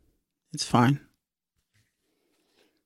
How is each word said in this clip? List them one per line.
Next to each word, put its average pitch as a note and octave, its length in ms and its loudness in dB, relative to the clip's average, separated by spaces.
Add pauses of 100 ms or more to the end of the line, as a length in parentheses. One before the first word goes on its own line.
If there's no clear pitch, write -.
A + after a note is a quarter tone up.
(520)
It's - 120 -10
fine. B2 340 2 (1900)